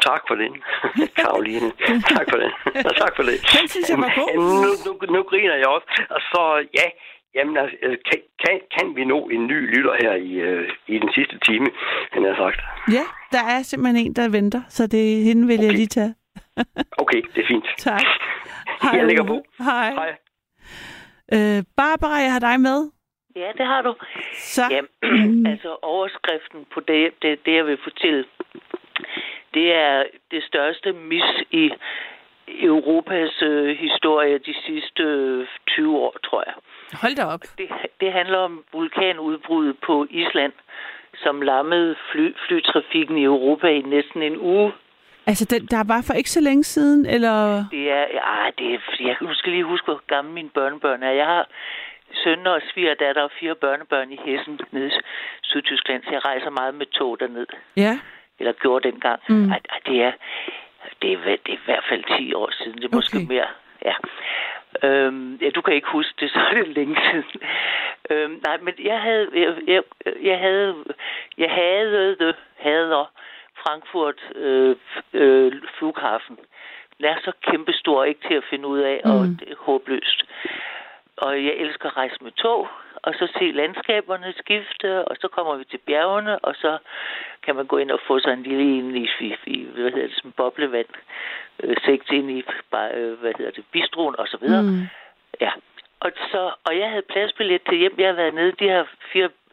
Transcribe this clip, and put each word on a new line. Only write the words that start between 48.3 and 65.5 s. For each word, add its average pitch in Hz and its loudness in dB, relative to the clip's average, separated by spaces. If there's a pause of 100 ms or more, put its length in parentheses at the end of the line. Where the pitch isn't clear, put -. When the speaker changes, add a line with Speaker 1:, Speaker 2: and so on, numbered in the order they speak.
Speaker 3:
det 120 -2
er, 123 -2 (220)
jeg 123 -2 (200)
skal 180 -2
lige 175 2
huske, 175 -2
hvor 151 -2
gamle 147 -2
mine 165 -10
børnebørn 139 -2
er. 131 0
Jeg 143 2
har 175 0 (760)
sønner 180 0
og 160 2 (120)
svigerdatter 147 0
og 143 -2 (100)
fire 165 -4
børnebørn 139 -2
i 139 -14
Hessen 143 -4 (100)
nede 135 -4
i 147 -6 (520)
Sydtyskland, 131 -2
så - -10
jeg 139 -2
rejser 139 -2
meget 135 -2
med 147 -6
tog 123 -4
derned. 120 -4 (300)
Speaker 2:
Ja. 214 2 (400)
Speaker 3:
Eller 117 0
gjorde 127 2
dengang. 120 -2
Speaker 2:
Mm. 208 6
Speaker 3:
Ej, - 0 (100)
ej, - -8
det 127 2
er, 127 4 (920)
det 92 0
er, 90 0
det 101 -2
er - -4
i - -20
hvert - -2
fald 110 -2
ti 78 -4
år 101 -2
siden. 113 -10
Det 120 -8
er 120 -2
måske 226 0
Speaker 2:
Okay. 175 -2
Speaker 3:
mere. 123 0 (360)
Ja. - 0 (880)
Øhm, 135 2
ja, 143 0